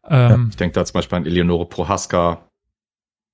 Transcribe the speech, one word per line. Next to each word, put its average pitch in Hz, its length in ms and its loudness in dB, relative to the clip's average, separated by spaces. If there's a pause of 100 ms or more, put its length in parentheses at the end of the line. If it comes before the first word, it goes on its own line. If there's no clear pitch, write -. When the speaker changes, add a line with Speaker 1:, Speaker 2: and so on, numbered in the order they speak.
Speaker 1:
Ähm, 120 420 4
Speaker 2:
Ich 101 60 -14
denk 90 180 -2
da 87 100 0
zum - 100 -8
Beispiel 90 240 -4
an 76 80 -6
Eleonore 87 420 0
Prohaska 87 800 -2 (840)